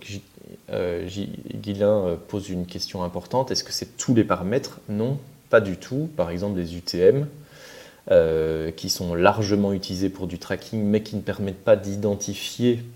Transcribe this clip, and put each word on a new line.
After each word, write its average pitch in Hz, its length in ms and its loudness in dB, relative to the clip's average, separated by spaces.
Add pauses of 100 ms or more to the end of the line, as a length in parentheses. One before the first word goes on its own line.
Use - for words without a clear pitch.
J-, 98 180 -12 (480)
euh, 90 380 -4
J-, 98 240 -6 (240)
Guilain, 104 500 2
euh, 85 100 0 (120)
pose 95 220 -6
une 90 180 -4
question 92 360 -6
importante. 90 460 -2
Est-ce 95 140 -2
que - 100 -14
c'est - 240 -8
tous - 160 0
les 110 100 8
paramètres ? 95 560 -2 (100)
Non, 117 280 -2 (320)
pas 117 100 8
du 98 180 -2
tout. 147 380 -6
Par 85 140 -2
exemple, 92 300 -4
les 85 180 -6
U 87 40 -12
T - 180 -4
M, 131 280 6 (840)
euh, 80 600 4
qui 90 200 -6
sont 87 240 -2
largement 101 580 4
utilisés 92 360 -2
pour 92 180 -8
du 87 100 -8
tracking, 104 460 -6
mais 104 180 4
qui - 140 -10
ne 98 60 -6
permettent 98 420 -6
pas 110 120 6
d'identifier 101 1040 -2 (160)